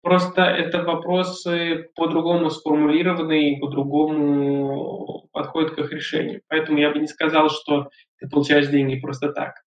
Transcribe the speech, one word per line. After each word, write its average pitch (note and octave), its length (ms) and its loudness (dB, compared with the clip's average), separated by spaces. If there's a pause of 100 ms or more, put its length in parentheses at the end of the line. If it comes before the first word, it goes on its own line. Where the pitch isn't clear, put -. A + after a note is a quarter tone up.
Просто F3+ 400 2
это E3+ 420 0
вопросы E3+ 1120 -2
по-другому E3 540 0
сформулированы D#3 1040 2
и C#3 60 -8
по-другому C#3 1700 -2
подходят - 420 -2
к - 40 -10
их C#3+ 140 -6
решению. D3+ 560 -6
Поэтому D#3 300 0
я D3 120 4
бы D3+ 100 -2
не D3+ 80 -2
сказал, D#3 420 2
что D3 400 -2 (280)
ты C#3 100 -14
получаешь C#3+ 400 4
деньги C3+ 320 2
просто C#3+ 320 -4
так. - 220 -6 (120)